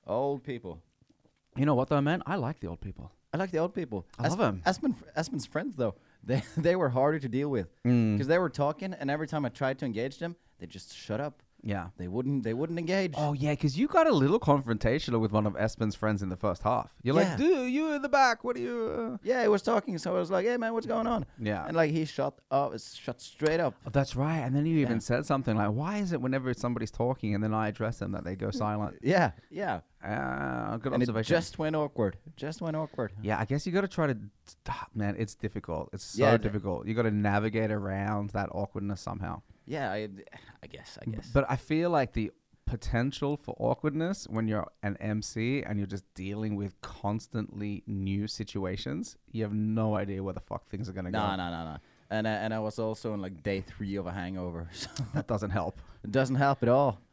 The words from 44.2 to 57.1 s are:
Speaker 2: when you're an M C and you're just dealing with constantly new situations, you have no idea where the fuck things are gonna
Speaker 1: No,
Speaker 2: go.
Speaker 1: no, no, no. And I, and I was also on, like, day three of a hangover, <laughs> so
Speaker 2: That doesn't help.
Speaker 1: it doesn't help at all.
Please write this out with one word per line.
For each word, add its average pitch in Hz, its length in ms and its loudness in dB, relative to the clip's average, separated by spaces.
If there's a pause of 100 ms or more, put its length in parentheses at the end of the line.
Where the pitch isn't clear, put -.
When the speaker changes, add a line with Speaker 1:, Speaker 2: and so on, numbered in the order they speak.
Speaker 2:
when 110 180 0
you're 107 220 0 (140)
an 101 180 -2
M 107 220 -2
C 123 420 -2
and 104 140 -4
you're 98 100 -2
just 92 160 -8 (100)
dealing 104 400 -4
with 101 280 -4
constantly 104 1040 -6
new 98 420 0
situations, 104 880 -6 (160)
you 110 100 -2
have 104 120 -2
no 107 420 2
idea 98 260 -2
where 95 120 -4
the 90 60 -8
fuck - 280 -10
things 104 200 -6
are 92 40 -8
gonna 92 180 -6
Speaker 1:
No, 107 100 -2 (100)
Speaker 2:
go. 98 60 -2
Speaker 1:
no, 87 140 -4
no, 82 140 -6
no. 78 120 -8 (340)
And 107 180 0
I, 107 40 0
and 110 220 -2
I 110 60 -2
was 107 180 -4
also 110 340 -2
on, 104 80 -4
like, 92 220 -8
day 98 180 0
three 98 360 -6
of 92 100 -4
a 87 60 -4
hangover, 90 560 -6
<laughs> 85 40 -16
so - 160 -10 (260)
Speaker 2:
That 147 120 -2
doesn't 101 240 -2
help. 90 300 -4 (240)
Speaker 1:
it 104 80 -6
doesn't 131 240 4
help 139 260 4
at 117 60 4
all. 127 320 4 (120)